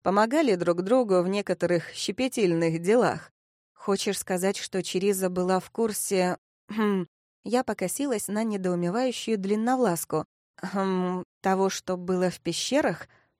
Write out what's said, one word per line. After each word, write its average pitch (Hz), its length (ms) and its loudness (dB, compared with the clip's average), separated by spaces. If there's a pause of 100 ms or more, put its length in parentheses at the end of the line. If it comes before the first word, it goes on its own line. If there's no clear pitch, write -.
помогали 226 540 4
друг 175 260 2
другу 196 400 4
в 175 60 0
некоторых 175 640 -2
щепетильных 175 880 0
делах. 180 500 2 (420)
«Хочешь 196 460 -2
сказать, 190 380 -2
что - 260 -6
Чериза 190 480 0
была 180 300 0
в - 100 -14
курсе?» 196 680 0 (380)
Хм. 202 300 0 (380)
Я 240 200 0
покосилась 220 640 -4
на 208 160 -2
недоумевающую 202 920 0
длинновласку. 208 880 0 (380)
«Хм, 185 640 -2 (160)
того, 190 300 2
что - 260 -6
было 180 340 0
в - 100 -10
пещерах? 247 680 -2 (320)